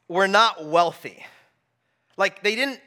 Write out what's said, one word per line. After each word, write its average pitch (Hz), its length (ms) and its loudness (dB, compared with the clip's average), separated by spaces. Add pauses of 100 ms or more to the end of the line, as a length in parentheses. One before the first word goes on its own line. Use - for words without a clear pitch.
were 190 200 0
not 202 360 2
wealthy. 160 640 -2 (880)
Like, 185 260 -4
they 208 120 0
didn't 262 320 -4